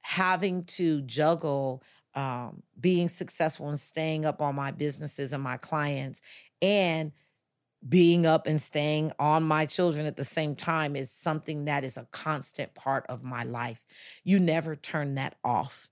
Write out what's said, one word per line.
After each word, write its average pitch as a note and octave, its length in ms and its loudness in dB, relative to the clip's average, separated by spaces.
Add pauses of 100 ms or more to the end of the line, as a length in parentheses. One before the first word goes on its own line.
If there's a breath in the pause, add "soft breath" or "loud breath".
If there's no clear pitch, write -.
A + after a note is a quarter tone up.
having F3+ 600 0
to D#3+ 380 0
juggle C#3 800 0 (320 soft breath)
um, B2 480 -6 (160)
being F3 300 2
successful D#3 600 -4
and D3 100 -4
staying D#3 480 -2
up D3+ 160 0
on C#3+ 120 0
my C#3 160 -4
businesses C#3+ 640 -6
and C#3 100 -4
my B2+ 140 -4
clients C#3+ 640 -4 (400 loud breath)
and F3 520 2 (760)
being E3+ 380 8
up D#3+ 200 4
and D#3 140 2
staying D3+ 580 0
on D3+ 240 4
my D#3 220 2
children D#3 420 0
at D3 100 -4
the C#3 80 -4
same D3+ 300 -2
time D#3 420 0
is C3+ 140 -6
something D#3 540 -4
that C#3+ 200 0
is B2+ 120 -8
a A#2+ 160 -12
constant - 600 -6
part C3+ 340 -2
of B2 140 -10
my B2 220 -6
life. A#2+ 400 -8 (380 loud breath)
You F#3+ 160 6
never D#3+ 380 2
turn C#3+ 380 -4
that C3+ 280 -4
off. A#2+ 500 -2